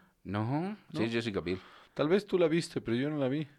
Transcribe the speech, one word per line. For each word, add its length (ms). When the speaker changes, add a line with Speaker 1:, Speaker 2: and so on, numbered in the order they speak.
Speaker 1:
¿No? 520
Sí, 60
Speaker 2:
¿No? 60
Speaker 1:
es 80
Jessica 280
Biel. 200
Speaker 2:
Tal 140
vez 180
tú 120
la 100
viste, 320
pero 160
yo 140
no 60
la 120
vi. 180